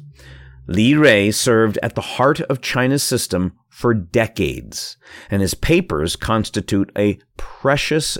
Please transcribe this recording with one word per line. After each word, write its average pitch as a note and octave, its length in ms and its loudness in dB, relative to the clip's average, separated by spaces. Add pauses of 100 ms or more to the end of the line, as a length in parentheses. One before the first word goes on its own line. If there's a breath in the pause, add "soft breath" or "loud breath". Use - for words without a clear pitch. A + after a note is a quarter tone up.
(680 loud breath)
Li A2 280 2
Rui A2 360 6
served A2+ 520 2
at - 120 -4
the A2 80 -6
heart D3 380 0
of C#3 200 -4
China's C3 420 0
system F#2 520 -2 (160)
for A#2+ 240 0
decades, F2 1040 -4 (320 loud breath)
and G2+ 100 0
his F#2+ 140 -2
papers F2+ 600 0
constitute G#2+ 800 -2
a G#2 240 0 (200)
precious - 800 -2